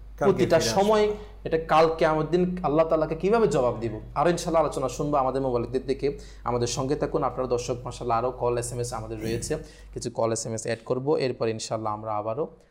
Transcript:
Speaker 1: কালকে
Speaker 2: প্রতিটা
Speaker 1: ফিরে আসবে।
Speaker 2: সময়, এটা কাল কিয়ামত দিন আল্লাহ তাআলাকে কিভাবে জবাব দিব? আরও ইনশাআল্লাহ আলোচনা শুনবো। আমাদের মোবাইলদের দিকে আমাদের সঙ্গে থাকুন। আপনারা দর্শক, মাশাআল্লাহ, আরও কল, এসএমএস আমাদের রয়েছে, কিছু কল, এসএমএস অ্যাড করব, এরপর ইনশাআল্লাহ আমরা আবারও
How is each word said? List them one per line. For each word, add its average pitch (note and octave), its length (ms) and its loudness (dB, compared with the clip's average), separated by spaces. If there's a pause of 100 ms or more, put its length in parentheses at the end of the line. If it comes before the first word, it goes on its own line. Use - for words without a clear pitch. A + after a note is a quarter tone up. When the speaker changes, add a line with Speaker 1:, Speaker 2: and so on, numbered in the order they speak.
(180)
Speaker 1:
কালকে - 60 0
Speaker 2:
প্রতিটা F3+ 340 4
Speaker 1:
ফিরে D#3+ 120 0
আসবে। G3 120 4
Speaker 2:
সময়, G#3 280 4 (340)
এটা D#3+ 140 0
কাল D#3+ 400 6
কিয়ামত D#3 320 2
দিন F3+ 320 2
আল্লাহ D#3 260 4
তাআলাকে D#3 260 2
কিভাবে G#3 340 4
জবাব B2 320 2
দিব? A2 200 -6 (140)
আরও E3 160 2
ইনশাআল্লাহ E3 320 2
আলোচনা C3+ 260 -2
শুনবো। D3 280 -2
আমাদের C3 260 2
মোবাইলদের A#2+ 440 -2
দিকে C3+ 320 -2 (260)
আমাদের A#2+ 220 0
সঙ্গে C3+ 300 -2
থাকুন। D3 260 -2
আপনারা B2+ 260 -2
দর্শক, A#2+ 260 -2 (100)
মাশাআল্লাহ, A#2+ 340 -2
আরও B2 120 -2
কল, A#2+ 280 -2
এসএমএস A#2+ 340 -6
আমাদের A2 300 -2
রয়েছে, A#2 340 -2 (380)
কিছু A#2+ 160 -4
কল, A2+ 220 2
এসএমএস A2+ 300 -4
অ্যাড A#2 220 -2
করব, C3 320 0
এরপর B2 320 0
ইনশাআল্লাহ A2 440 -4
আমরা G#2+ 220 -6
আবারও A2 340 -4 (220)